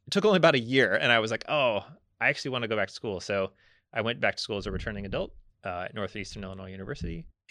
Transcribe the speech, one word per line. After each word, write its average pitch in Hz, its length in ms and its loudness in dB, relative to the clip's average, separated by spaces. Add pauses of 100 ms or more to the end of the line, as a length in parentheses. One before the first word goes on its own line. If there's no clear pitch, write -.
it - 60 -14
took 196 140 0
only 208 140 6
about 160 180 8
a 127 40 4
year. 117 360 4
And 123 160 4
I 117 80 6
was 110 100 -2
like, 113 180 -4
"Oh, 123 360 2 (360)
I 120 80 4
actually 143 220 -2
want 123 120 -4
to 110 60 -4
go 110 60 0
back 101 140 0
to - 60 -20
school." 98 260 -6
So 98 320 -2 (420)
I 117 60 -2
went 117 180 -2
back 110 160 2
to - 80 -8
school 107 140 -6
as 98 100 -6
a 98 60 -4
returning 101 340 -6
adult, 139 260 -6 (320)
uh, 90 200 -6
at - 100 -10
Northeastern 95 480 -8
Illinois 95 300 -12
University. 95 520 -8 (260)